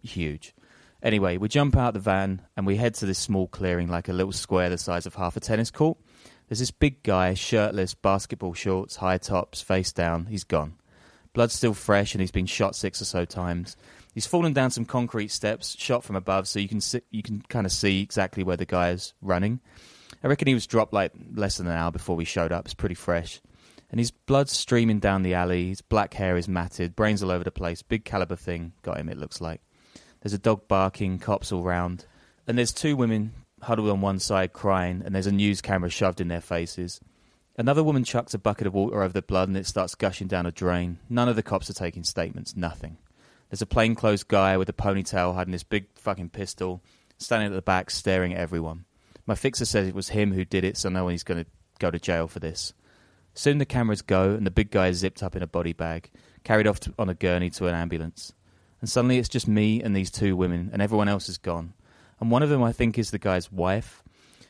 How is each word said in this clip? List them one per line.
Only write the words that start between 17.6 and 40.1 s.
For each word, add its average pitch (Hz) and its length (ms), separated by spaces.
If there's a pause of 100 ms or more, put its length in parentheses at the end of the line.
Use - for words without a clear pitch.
see 98 320
exactly 98 400
where 90 140
the 90 80
guy 87 260
is 90 300
running. 98 400 (640)
I - 20
reckon 139 220
he 131 60
was 113 120
dropped, 110 260
like, 98 200 (200)
less 101 260
than 87 100
an 82 60
hour 82 180
before 87 240
we 82 80
showed 82 260
up. 85 140
It's - 100
pretty 87 220
fresh. 85 440 (500)
And 117 100
his 117 100
blood's 139 420
streaming 113 460
down 98 240
the 90 120
alley, 90 340
his 95 120
black 104 340
hair 92 220
is 87 120
matted, 87 480
brains 107 260
all 92 80
over 87 140
the - 80
place, 85 300
big 110 220
caliber 92 300
thing 85 380 (100)
got - 140
him, 76 120
it - 100
looks - 220
like. 82 200 (600)
There's 101 120
a 101 60
dog 104 280
barking, 95 540
cops - 320
all 87 100
round. 90 440 (420)
And 120 100
there's 117 140
two 147 240
women 113 360 (300)
huddled 107 280
on 98 100
one 98 180
side 95 340
crying, 92 520
and 98 100
there's 95 140
a 101 40
news 101 280
camera 90 300
shoved 92 300
in 87 60
their 85 140
faces. 87 600 (560)
Another 143 280
woman 143 180
chucks 120 320
a 104 40
bucket 104 280
of 95 80
water 101 280
over 92 100
the 95 100
blood 92 260
and 95 80
it 95 100
starts 92 280
gushing 95 340